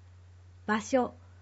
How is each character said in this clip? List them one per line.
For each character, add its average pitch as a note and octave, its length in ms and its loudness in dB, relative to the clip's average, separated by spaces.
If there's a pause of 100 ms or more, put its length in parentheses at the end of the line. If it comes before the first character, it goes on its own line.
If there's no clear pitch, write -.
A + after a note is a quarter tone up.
(680)
場 G#3+ 120 0
所、 B3 360 0 (260)